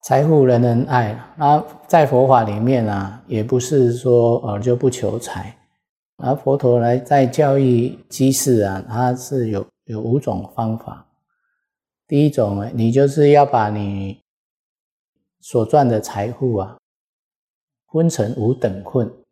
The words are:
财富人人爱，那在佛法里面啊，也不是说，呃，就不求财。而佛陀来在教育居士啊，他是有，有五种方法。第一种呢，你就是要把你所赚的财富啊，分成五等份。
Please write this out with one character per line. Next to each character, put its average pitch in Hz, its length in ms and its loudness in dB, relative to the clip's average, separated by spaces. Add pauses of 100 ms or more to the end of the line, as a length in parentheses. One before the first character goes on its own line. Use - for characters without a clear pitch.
财 135 200 0
富 151 220 4
人 123 180 4
人 120 220 0
爱， 120 300 -2 (220)
那 151 260 2 (220)
在 156 220 2
佛 131 200 2
法 127 140 6
里 107 180 -4
面 120 280 0
啊， 98 400 -6
也 110 160 -4
不 127 160 0
是 123 340 2
说， 120 460 2
呃， 104 200 -6
就 120 160 0
不 127 140 0
求 110 300 -6
财。 104 360 -14 (640)
而 131 180 -2
佛 139 220 -2
陀 123 220 2
来 120 180 2
在 135 260 2
教 139 360 0
育 123 400 0 (100)
居 135 220 0
士 123 300 0
啊， 95 280 -4
他 123 240 -2
是 127 360 -6
有， 98 140 -4 (220)
有 110 160 -10
五 120 180 0
种 98 360 -8
方 110 200 -4
法。 - 320 -18 (1000)
第 147 180 2
一 143 60 2
种 101 260 -2
呢， 104 160 -8
你 113 180 0
就 135 160 4
是 143 220 2
要 143 160 6
把 113 240 0
你 101 500 -8 (1200)
所 - 280 -2
赚 143 200 4
的 110 140 0
财 104 300 -8
富 120 240 -4
啊， 98 220 -8 (1160)
分 165 160 2
成 113 280 -4
五 120 180 0
等 98 280 -4
份。 117 300 -4 (180)